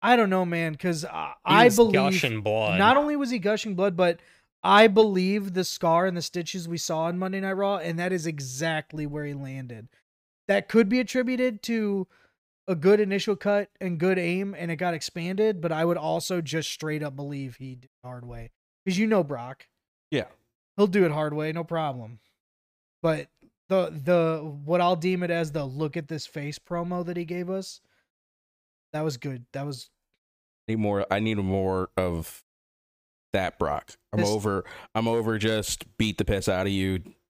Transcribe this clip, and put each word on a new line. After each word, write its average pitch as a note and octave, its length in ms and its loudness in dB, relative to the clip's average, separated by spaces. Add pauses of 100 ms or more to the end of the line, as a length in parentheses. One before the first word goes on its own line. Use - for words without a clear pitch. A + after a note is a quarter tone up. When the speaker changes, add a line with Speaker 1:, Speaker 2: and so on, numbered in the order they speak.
Speaker 1:
I A#3 140 4
don't A3+ 140 4
know, F#3 160 2
man, E3 300 -2
'cause D#3+ 300 -4
I, C3 280 -8 (140)
Speaker 2:
He F3+ 60 4
Speaker 1:
I A3 120 10
Speaker 2:
was A#3 100 8
Speaker 1:
believe A3 180 8
Speaker 2:
gushing D#3 480 2
blood. G#2+ 380 2
Speaker 1:
not A3 180 8
only D4 180 2
was C#4 160 -2
he B3 80 -2
gushing G#3 360 -2
blood, F#3 220 0
but F3 220 2 (440)
I G3+ 240 10
believe G3 640 2
the F3+ 100 0
scar E3+ 420 2
and F#3 120 -2
the E3+ 40 -6
stitches F3 460 -8
we E3+ 100 -6
saw D#3+ 260 -4
on F3 160 -2
Monday F#3+ 220 -4
Night F#3+ 120 -4
Raw, G3 240 0
and E3 220 -4
that F3+ 120 -2
is F3 140 -2
exactly D3+ 800 -6
where D3 200 -8
he C#3+ 80 -8
landed. C3 540 -12 (600)
That G3 220 0
could A3 200 6
be B3 100 2
attributed B3 640 -2
to G#3 440 -2 (600)
a F#3+ 80 -2
good F#3+ 240 6
initial G3+ 360 0
cut G3+ 340 0 (120)
and F3+ 180 -4
good F#3 200 2
aim, F3+ 380 -2
and E3+ 140 -6
it E3 40 -4
got F3 180 -2
expanded, F#3 680 -2
but E3 100 -2
I D#3+ 140 0
would E3+ 120 2
also D#3+ 440 -2
just D#3 280 -4
straight D#3 340 -6
up C#3+ 120 -8
believe C#3 420 -8
he C3 180 -14
did B2 100 -20
it - 60 -20 (120)
the B2+ 60 -16
hard B2 160 -14
way. A#2 260 -14 (340)
'Cause F#3+ 120 0
you A3 100 2
know G#3+ 160 4
Brock. C3 440 -10 (440)
Speaker 3:
Yeah. B2+ 160 0 (500)
Speaker 1:
He'll G3+ 100 4
do F#3+ 180 4
it D#3+ 60 2
hard D3+ 220 -2
way, D3+ 180 -4
no E3+ 120 -6
problem. C3 560 -6 (840)
But D#3 280 0 (400)
the, F#3 220 2
the, D#3+ 500 2 (240)
what F3 160 2
I'll F3+ 140 4
deem F3+ 280 0
it F3 80 -2
as E3 200 -2
the D3 140 -4
"look C#3 320 -4
at D#3 100 -8
this D#3+ 180 -8
face" D3 340 -10
promo F3 460 -6
that F3 120 -6
he F3 80 -6
gave F3 240 -6
us, F#3+ 320 -8 (1120)
that D3+ 80 -4
was D#3 160 -2
good. B2+ 360 -10
That C#3 120 -6
was C3+ 240 -10 (800)
Speaker 3:
Need A2 120 -2
more, G2+ 320 0
I G2 80 2
need A2 180 0
more F#2+ 580 0
of E2+ 480 -4 (920)
that F#2 260 -2
Brock. D2+ 320 -4 (200)
I'm G#2+ 100 -2
Speaker 1:
This G#2 80 2
Speaker 3:
over, G2+ 340 0 (320)
I'm A2+ 120 0
over A2+ 300 0
just G#2+ 600 -2
beat A2 200 0
the G2+ 80 0
piss G2 240 0
out F#2 160 0
of G2+ 60 -2
you. F#2+ 320 0 (260)